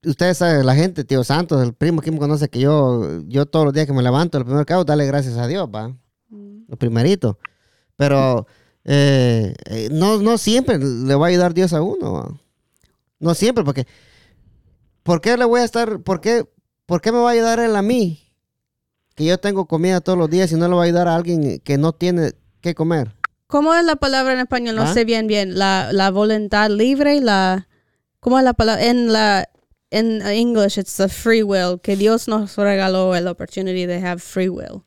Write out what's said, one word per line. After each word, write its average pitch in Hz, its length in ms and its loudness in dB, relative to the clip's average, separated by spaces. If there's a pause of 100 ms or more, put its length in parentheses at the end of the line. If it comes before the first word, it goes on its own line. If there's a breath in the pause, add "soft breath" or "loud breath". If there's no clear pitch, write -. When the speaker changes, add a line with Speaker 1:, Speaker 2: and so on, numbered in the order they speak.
Speaker 1:
ustedes 175 320 0
saben, 160 260 2
la 131 100 4
gente, 160 300 0
tío 131 200 0
Santos, 151 380 0
el 120 120 -2
primo 160 260 0
que 143 100 -6
me 160 80 -4
conoce, 143 300 -2
que 120 120 -4
yo, 127 640 0
yo 135 200 -2
todos 156 200 2
los 139 80 0
días 151 120 0
que 143 60 -4
me 131 100 2
levanto, 143 360 0
lo 127 60 -2
primero 139 200 0
que 156 80 -4
hago, 180 120 2
dale 147 220 0
gracias 135 300 -2
a 120 100 -4
Dios, 160 280 -4
¿va? 110 140 -8 (400)
Speaker 2:
Mm. 208 400 -20
Speaker 1:
Lo 120 80 -14
primerito. 120 600 0 (580 loud breath)
Pero, 135 500 0 (380 soft breath)
eh, 131 720 2 (120)
eh, 110 240 -8
no, 190 320 2
no 220 160 2
siempre 240 400 2
le 131 360 0
va 147 120 2
a - 40 2
ayudar 180 240 2
Dios 180 180 2
a 156 100 0
uno, 220 300 -4
¿va? 76 160 -8 (880)
No 165 160 0
siempre, 226 300 0
porque, 135 220 -2 (1160 soft breath)
¿por 170 180 0
qué 240 160 0
le 247 80 0
voy 240 160 2
a 240 40 2
estar, 220 360 -4
por 190 200 -4
qué, 233 240 0 (420)
por 170 140 -2
qué 226 120 -2
me 240 60 2
va 240 120 2
a - 20 2
ayudar 233 260 2
él 233 180 0
a 196 60 0
mí? 208 380 -2 (920)
Que 151 100 -4
yo 180 140 2
tengo 190 280 -2
comida 175 340 0
todos 185 180 0
los 160 120 0
días 175 220 0
y - 20 -2
no 170 140 0
le 180 60 0
va 175 80 2
a - 20 2
ayudar 175 240 2
a 165 80 0
alguien 160 480 -2
que 139 140 -2
no 156 140 2
tiene 175 400 -2 (280)
qué 170 140 -6
comer. 160 400 -4 (340)
Speaker 2:
¿Cómo 294 260 2
es 339 100 4
la 320 120 0
palabra 262 380 0
en 254 60 -2
español? 240 360 -4
No 220 60 0
Speaker 1:
¿Ah? 170 120 0
Speaker 2:
sé 233 100 2
bien, 226 220 -2
bien. 196 320 -2
La, 190 340 0
la 196 180 2
voluntad 214 600 0
libre, 277 500 2
la... 190 460 0 (540)
¿cómo 247 180 2
es 262 60 4
la 247 80 4
palabra? 220 320 0
En 240 280 2
la, 208 360 2 (420)
en 220 320 0
English, 214 560 0
it's - 200 -8
the 196 100 2
free 226 340 0
will, 180 400 -2
que 196 140 -2
Dios 220 320 0
nos 214 280 -4
regaló 190 600 0
la 175 140 -2
opportunity 185 540 -6
de 175 100 -4 (100)
have 180 140 -6
free 185 280 -4
will. - 380 -10